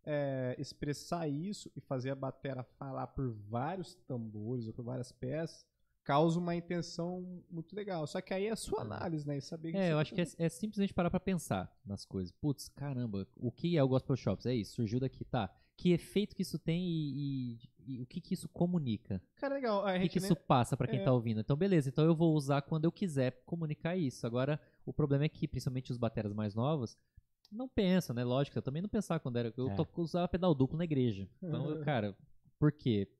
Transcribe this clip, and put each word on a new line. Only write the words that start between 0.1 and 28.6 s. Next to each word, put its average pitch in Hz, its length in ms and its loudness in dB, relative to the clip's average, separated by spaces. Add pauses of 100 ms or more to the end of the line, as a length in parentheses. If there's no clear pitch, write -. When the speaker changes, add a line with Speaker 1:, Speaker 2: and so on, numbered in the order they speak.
Speaker 1:
expressar 151 680 -6
isso 165 460 -6
e - 60 -10
fazer 131 300 -4
a 135 40 -2
batera 135 480 -6 (160)
falar 131 300 -6
por 131 220 -2 (180)
vários 147 460 -4 (120)
tambores 113 600 -4
ou 110 60 -8
por 123 120 -10
várias 127 260 -6
peças, 151 560 -6 (380)
causa 160 340 6
uma 175 160 0
intenção 175 960 -4
muito 170 240 -10
legal. 185 320 -4
Só 185 140 -4
que - 120 -8
aí 196 140 0
é 226 60 -2
a 208 40 -2
sua - 240 -4
Speaker 2:
É. - 20 -4
Speaker 1:
análise, 151 440 -4
né? 143 120 -2
E - 20 -2
saber 160 300 -8
Speaker 2:
É, - 20 -4
Speaker 1:
você 180 200 2
Speaker 2:
eu 151 40 4
Speaker 1:
tá 151 60 4
Speaker 2:
acho - 120 -2
que 175 60 0
é, 175 40 2
Speaker 1:
fazendo. - 160 -8
Speaker 2:
é 165 80 2
simplesmente 202 460 -2
parar 175 160 2
pra 185 80 0
pensar 127 680 -2
nas 98 200 -8
coisas. 92 260 -4 (100)
Putz, - 280 -2
caramba, 123 580 -4 (100)
o 120 140 -2
que 170 260 0
é 139 60 8
o 135 60 6
Gospel 131 260 2
Shops? 104 320 -2
É 123 80 0
isso, 104 220 -2
surgiu 117 240 0
daqui, - 240 -6
tá. 110 280 -2 (240)
Que - 140 4
efeito 190 460 2
que - 60 -10
isso 170 160 -4
tem 165 300 -2
e, 139 680 -4 (280)
e, 131 100 -6
e 113 60 -8
o 123 40 -8
que - 140 -10
que - 120 -6
isso - 160 -6
comunica? 139 720 0 (140)
Speaker 1:
Cara, 277 220 -4
legal. 220 280 0
A 196 60 2
Speaker 2:
O - 40 2
que 180 80 2
Speaker 1:
gente 185 100 2
Speaker 2:
que 180 80 2
Speaker 1:
nem 190 100 -4
Speaker 2:
isso 170 60 6
passa - 400 4
pra 131 100 0
quem 131 140 0
Speaker 1:
é. - 40 -2
Speaker 2:
tá 131 80 6
ouvindo? 113 280 2
Então, 139 160 2
beleza, 165 340 4
então 151 140 4
eu 165 100 8
vou 160 200 6
usar 143 280 2
quando 156 240 -2
eu 170 60 4
quiser 139 520 0
comunicar 170 520 -4
isso. 135 300 -2
Agora, 131 320 0 (280)
o - 60 -6
problema 143 320 4
é 160 40 2
que, - 200 -2
principalmente 127 420 -4
os 120 80 -2
bateras 110 340 0
mais 104 220 -2
novos, 127 420 0 (560)
não 254 160 -10
pensam, 185 480 2
né? 123 80 0
Lógico, 127 320 2
eu 120 60 0